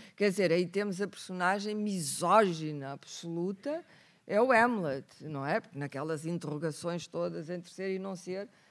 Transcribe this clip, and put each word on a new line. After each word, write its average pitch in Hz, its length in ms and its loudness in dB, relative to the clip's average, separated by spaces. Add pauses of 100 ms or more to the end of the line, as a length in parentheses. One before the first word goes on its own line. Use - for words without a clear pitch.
(160)
quer 202 140 4
dizer, 185 200 4
aí 175 160 4
temos 190 340 -2
a 202 60 0
personagem 190 680 -2
misógina 170 1160 2
absoluta, 190 920 -6 (420)
é 208 160 4
o 262 80 6
Hamlet, 220 560 4 (140)
não 143 260 -6
é? 185 140 2
Porque - 180 -12
naquelas 147 480 -6
interrogações 165 800 -4
todas 170 420 -6
entre 175 240 -10
ser 190 220 -6
e 190 60 -4
não 190 160 -8
ser, 185 320 -8 (220)